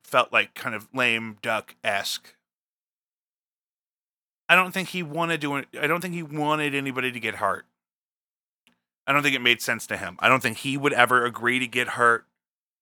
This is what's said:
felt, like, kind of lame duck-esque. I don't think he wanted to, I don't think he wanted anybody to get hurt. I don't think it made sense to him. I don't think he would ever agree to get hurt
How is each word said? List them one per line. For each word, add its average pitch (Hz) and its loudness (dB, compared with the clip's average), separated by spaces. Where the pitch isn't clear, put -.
felt, - 2
like, 107 2
kind 120 -8
of 107 -10
lame 113 -2
duck-esque. - -4
I 170 6
don't 180 2
think 185 -4
he 180 -6
wanted 160 -2
to, 143 -2
I 147 2
don't 170 2
think 180 -6
he 170 -6
wanted 147 -2
anybody 127 -2
to 120 -10
get 110 -4
hurt. 98 -2
I 139 2
don't 143 4
think 139 2
it 123 -6
made 120 4
sense 113 -4
to 104 -6
him. 92 -10
I 104 4
don't 127 4
think 113 -2
he 139 -4
would 139 0
ever 123 4
agree 120 -2
to 123 -4
get 120 -2
hurt 117 2